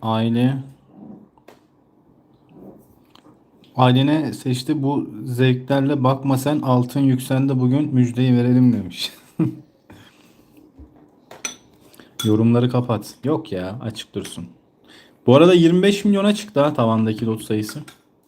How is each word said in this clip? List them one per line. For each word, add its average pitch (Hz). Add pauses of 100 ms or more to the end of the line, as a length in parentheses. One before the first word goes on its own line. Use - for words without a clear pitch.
aile. 117 (3000)
Ailene 139
seçti 135
bu 139 (140)
zevklerle 131
bakma 135
sen. 147
Altın 127
yükseldi 135
bugün. 135
Müjdeyi 123
verelim 123
demiş. 95 (280)
<laughs> 156 (2750)
Yorumları 117
kapat. 123
Yok 151
ya, 95
açık -
dursun. - (840)
Bu 120
arada 175
yirmi 175
beş 202
milyona 196
çıktı -
ha 147
tavandaki 113
lot 110
sayısı. 107 (480)